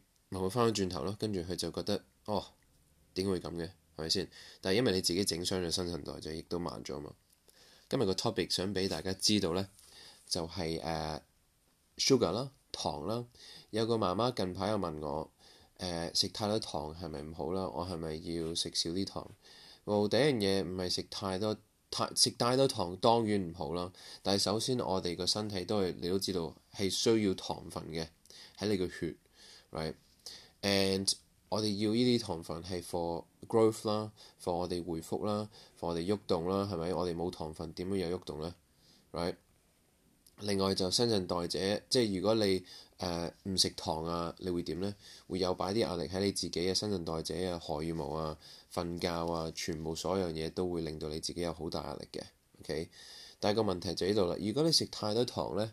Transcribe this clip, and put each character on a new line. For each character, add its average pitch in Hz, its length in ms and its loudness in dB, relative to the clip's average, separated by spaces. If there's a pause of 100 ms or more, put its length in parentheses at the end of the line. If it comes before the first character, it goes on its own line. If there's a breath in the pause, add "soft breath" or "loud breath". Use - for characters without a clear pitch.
(300)
咪 95 100 -6
會 92 100 0
返 117 240 2
轉 98 160 0
頭 82 140 -4
咯。 98 160 -2
跟 110 140 -2
住 90 80 0
佢 90 140 -4
就 85 160 -4
覺 87 120 -6
得， 101 200 -2 (220)
哦， 101 200 -2 (680)
點 95 140 0
會 90 120 2
噉 82 160 -6
嘅？ 85 100 -4 (320)
係 78 60 -6
咪 80 60 -4
先？ 92 200 0 (320 loud breath)
但 95 120 0
係 104 40 4
因 131 80 4
為 98 80 4
你 92 80 2
自 - 120 0
己 98 100 2
整 87 200 -2
傷 92 220 0
咗 82 60 -2
新 90 180 0
陳 82 140 -4
代 69 100 -8
謝， 73 200 -8
亦 82 100 -6
都 87 160 -4
慢 67 240 -4
咗 71 160 -6
嘛。 - 140 -12 (760 loud breath)
今 135 100 0
日 117 60 4
個 95 80 2
topic 95 400 0
想 95 200 0
畀 95 140 2
大 85 140 -2
家 95 120 -2
知 107 260 4
道 85 140 2
呢， 95 140 0 (600 loud breath)
就 85 200 -2
係， 82 340 -2
呃， 78 400 -2 (760)
sugar 110 340 6
啦， 127 200 -2 (200)
糖 76 360 -4
啦。 120 180 -2 (460 loud breath)
有 110 140 2
個 113 100 4
媽 92 200 4
媽 120 180 2
近 92 200 -2
排 95 160 0
又 107 80 2
問 82 220 -2
我， 73 300 -4 (480 loud breath)
呃， 85 360 -4
食 101 160 2
太 107 180 -2
多 107 120 2
糖 76 360 -4
係 87 140 -8
咪 73 120 -6
唔 78 120 -10
好 80 180 -4
啦？ 92 160 -2
我 69 180 -4
係 90 120 -4
咪 80 180 -4 (200)
要 82 200 -2
食 82 180 -2
少 - 180 -2
啲 95 140 0
糖？ - 260 -10 (540 loud breath)
冇， 104 220 4
第 104 80 2
一 110 60 6
樣 147 160 6
嘢 98 260 4
唔 90 140 -4
係 90 120 -2
食 90 200 -2
太 95 280 -4
多， 107 200 0 (340)
太， - 240 0
食 - 160 6
太 123 240 4
多 135 120 8
糖 92 300 0
當 117 280 8
然 98 260 2
唔 - 20 -10
好 82 200 -4
啦。 90 180 -2 (300 loud breath)
但 98 180 4
係 - 20 4
首 104 180 2
先 123 200 0
我 90 240 0
哋 87 120 -2
個 90 120 -2
身 107 220 0
體 90 160 -4
都 104 160 2
係， 85 180 2
你 87 80 -4
都 95 100 2
知 98 140 0
道 85 240 -2 (180)
係 98 160 0
需 113 340 4
要 95 100 4
糖 - 360 -6
分 85 200 -8
嘅， 82 180 -4 (500 loud breath)
喺 98 120 -2
你 104 80 4
個 87 100 2
血， - 280 -4 (560 loud breath)
right？And 95 1400 0 (360)
我 104 120 0
哋 107 240 0
要 107 60 4
呢 120 260 6
啲 113 40 2
糖 85 200 -4
分 82 220 -8
係 90 180 -4
for 85 440 -2 (200)
growth 113 400 4
啦， 107 280 -2 (280 loud breath)
for 90 120 -2
我 87 160 0
哋 87 120 -2
回 82 200 -4
復 - 260 -4
啦， 104 220 -2 (280 loud breath)
for 87 100 -4
我 85 80 0
哋 85 100 -2
喐 101 120 2 (100)
動 87 200 2
啦， 98 240 2
係 87 60 -2
咪？ 85 160 -2
我 82 120 0
哋 87 80 -2
冇 85 160 -2
糖 80 240 -8
分 80 200 -8
點 90 160 -6
樣 98 80 0
有 90 200 0
喐 - 60 -10
動 73 160 -8
呢？ 85 160 -6 (560 soft breath)
Right？ 85 240 -2 (1040)
另 101 200 0
外 95 140 4
就 92 160 2
新 117 200 4
陳 95 180 2
代 90 80 0
謝， 87 540 0
即 131 100 4
係 107 160 4
如 90 100 0
果 107 100 6
你， 98 280 4 (340 loud breath)
呃， 85 340 -2 (120)
唔 98 120 -2
食 90 160 4
糖 80 340 -2
啊， 85 340 -2
你 92 100 -4
會 87 140 0
點 78 160 -4
呢？ 101 160 -2 (320 loud breath)
會 90 120 -4
有 90 140 2
擺 90 200 -2
啲 113 60 2
壓 87 180 0
力 76 100 -2
喺 92 140 -2
你 101 100 4
自 90 180 -4
己 - 120 -2
嘅 92 120 2
新 104 160 0
陳 90 160 -2
代 82 100 -2
謝 82 360 -2
啊、 87 80 -4
荷 78 160 -4
爾 78 180 -2
蒙 73 220 -2
啊、 78 220 -4 (360 loud breath)
瞓 87 260 -4
覺 90 100 0
啊， 82 440 0
全 80 300 -4
部 80 100 -2
所 85 240 0
有 92 120 0
嘢 80 200 -2
都 92 180 -2
會 87 140 -2
令 78 160 -4
到 80 120 -6
你 78 100 -4
自 78 140 -6
己 85 80 -4
有 85 120 0
好 80 160 -6
大 80 140 -4
壓 71 100 -6
力 - 180 -10
嘅。 - 120 -6 (380)
OK？ 78 280 -4 (500 loud breath)
但 101 140 4
係 107 40 4
個 113 40 4
問 92 180 2
題 87 140 -2
就 87 140 0
喺 104 80 4
度 98 100 6
啦， 87 140 2
如 104 140 0
果 143 100 4
你 165 80 4
食 113 160 6
太 - 260 -2
多 117 100 4
糖 67 320 -2
呢， 110 180 -2